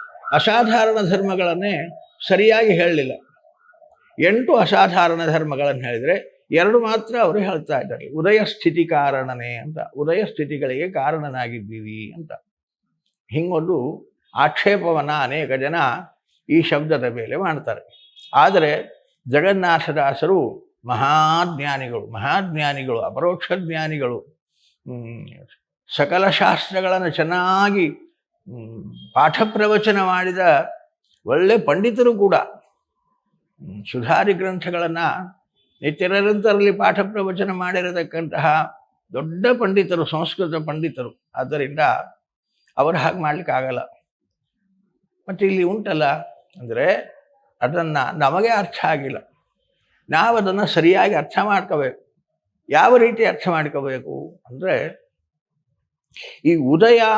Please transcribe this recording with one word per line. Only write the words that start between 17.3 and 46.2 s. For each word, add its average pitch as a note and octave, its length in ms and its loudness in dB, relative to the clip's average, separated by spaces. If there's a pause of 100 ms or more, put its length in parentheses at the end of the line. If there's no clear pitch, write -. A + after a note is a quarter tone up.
ಮಾಡ್ತಾರೆ. D3+ 460 -6 (520)
ಆದರೆ D#3 380 6 (560)
ಜಗನ್ನಾಥದಾಸರು D#3+ 1120 2 (460)
ಮಹಾಜ್ಞಾನಿಗಳು, C#3+ 1200 0
ಮಹಾಜ್ಞಾನಿಗಳು, C#3 920 -4
ಅಪರೋಕ್ಷ E3 540 -4
ಜ್ಞಾನಿಗಳು, D#3 640 -6 (680)
ಹ್ಮ್, A#2 400 -14 (680)
ಸಕಲ F3+ 340 2
ಶಾಸ್ತ್ರಗಳನ್ನು F#3 800 0
ಚೆನ್ನಾಗಿ, F3+ 800 0 (580)
ಹ್ಮ್, A2+ 460 -16 (200)
ಪಾಠ D#3 280 4 (120)
ಪ್ರವಚನ G#3 500 2
ಮಾಡಿದ F#3 340 -2 (880)
ಒಳ್ಳೆ F3+ 320 4
ಪಂಡಿತರು G#3+ 560 2
ಕೂಡ. G3 220 2
ಹ್ಮ್, - 1600 -10
ಸುಧಾರಿ E3 420 2
ಗ್ರಂಥಗಳನ್ನ F3 640 -4 (840)
ನಿತ್ಯ D#3 260 -2
ನಿರಂತರದಲ್ಲಿ G3+ 640 2
ಪಾಠ F#3+ 280 0
ಪ್ರವಚನ G3 520 -4
ಮಾಡಿರತಕ್ಕಂತಹ F3+ 920 -4 (680)
ದೊಡ್ಡ D#3+ 320 -6 (140)
ಪಂಡಿತರು, F#3 460 0
ಸಂಸ್ಕೃತ D#3+ 600 -4
ಪಂಡಿತರು. D3 680 -8
ಆದ್ದರಿಂದ C#3+ 440 -6 (1000)
ಅವರು D#3+ 200 2
ಹಾಗೆ E3 220 0
ಮಾಡ್ಲಿಕ್ಕಾಗಲ್ಲ. C3+ 600 -4 (1500)
ಮತ್ತೆ G3 160 -2
ಇಲ್ಲಿ F#3+ 180 2
ಉಂಟಲ್ಲ F#3+ 420 0 (520)